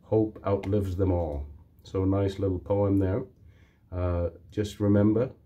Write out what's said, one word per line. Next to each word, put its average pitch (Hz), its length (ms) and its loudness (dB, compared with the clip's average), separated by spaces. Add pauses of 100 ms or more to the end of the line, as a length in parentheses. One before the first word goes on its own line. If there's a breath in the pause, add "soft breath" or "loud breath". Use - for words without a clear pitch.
hope 107 420 0
outlives 98 520 0
them 92 160 0
all. 76 340 -2 (380)
So 95 200 -4
nice 98 360 0
little 95 180 0
poem 101 400 0
there. 98 240 0 (720 soft breath)
Uh, 87 400 -2 (180)
just - 300 -6
remember 104 500 4 (160)